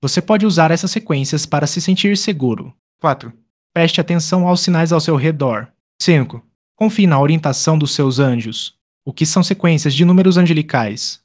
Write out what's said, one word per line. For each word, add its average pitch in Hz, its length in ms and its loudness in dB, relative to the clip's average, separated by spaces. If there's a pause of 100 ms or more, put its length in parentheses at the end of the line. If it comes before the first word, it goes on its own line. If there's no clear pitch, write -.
Você 143 180 -2
pode 208 240 0
usar 160 280 2
essas 170 180 -2
sequências 151 560 -4
para 147 220 -2
se - 120 -6
sentir 196 380 0
seguro. 131 560 -4 (260)
Quatro. 131 320 -2 (400)
Preste 170 280 0
atenção 170 440 0
aos 180 160 2
sinais 170 320 0
ao 165 60 2
seu 156 160 0
redor. 135 540 -2 (340)
Cinco. 135 400 0 (320)
Confie 214 320 0
na 151 140 4
orientação 156 580 0
dos 143 140 -2
seus 135 260 0
anjos. 120 560 -2 (300)
O 135 80 -10
que - 120 -2
são 170 160 0
sequências 165 540 0
de 147 100 2
números 185 320 4
angelicais? 151 880 0